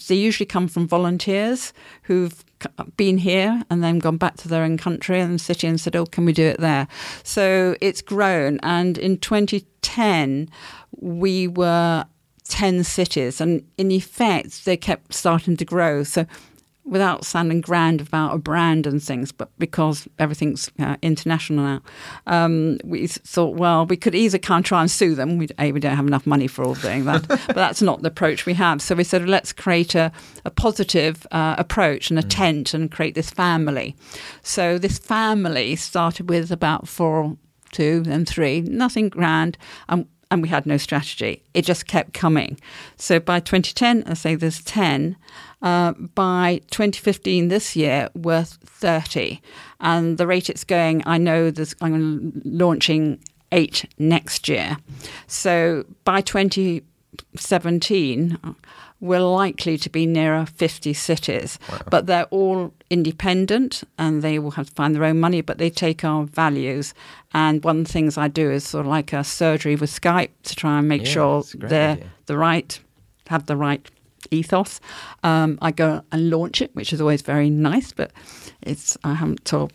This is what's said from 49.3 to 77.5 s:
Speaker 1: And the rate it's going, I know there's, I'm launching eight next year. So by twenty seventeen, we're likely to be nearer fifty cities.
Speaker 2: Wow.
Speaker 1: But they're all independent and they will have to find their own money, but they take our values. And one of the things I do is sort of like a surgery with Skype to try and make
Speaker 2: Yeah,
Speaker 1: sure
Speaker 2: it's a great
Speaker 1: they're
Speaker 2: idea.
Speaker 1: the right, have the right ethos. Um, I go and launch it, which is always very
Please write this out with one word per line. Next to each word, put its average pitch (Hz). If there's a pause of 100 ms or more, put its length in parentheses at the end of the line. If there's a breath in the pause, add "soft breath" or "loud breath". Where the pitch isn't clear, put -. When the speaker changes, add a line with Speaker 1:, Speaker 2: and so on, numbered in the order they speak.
Speaker 1:
And 165
the 175
rate 180
it's -
going, 165
I 165
know 165
there's, 156
I'm 156
launching 156 (320)
eight - (140)
next -
year. 135 (500 loud breath)
So 170 (200)
by 196
twenty 190 (640)
seventeen, 170 (640 loud breath)
we're 180
likely 180
to -
be 165
nearer 160
fifty 160
cities. - (100)
Speaker 2:
Wow. 170 (120 loud breath)
Speaker 1:
But -
they're 175
all 190 (160)
independent 185 (140)
and 156
they 151
will 147
have 143
to -
find 151
their 151
own 160
money, 165
but -
they 165
take 165
our 156
values. 143 (400 loud breath)
And 156
one 160
of 165
the -
things 156
I 151
do 151
is 139
sort 151
of 139
like 151
a 143
surgery 156
with 147
Skype 175 (140)
to -
try 147
and 147
make 147
Speaker 2:
Yeah, 127
Speaker 1:
sure 147
Speaker 2:
it's 143
a -
great 107
Speaker 1:
they're 156
Speaker 2:
idea. 92 (180)
Speaker 1:
the 147
right, 165 (480)
have 151
the 147
right 143 (420)
ethos. 165 (440 loud breath)
Um, 160
I 160
go 156 (100)
and 160
launch 165
it, -
which -
is 156
always 151
very 147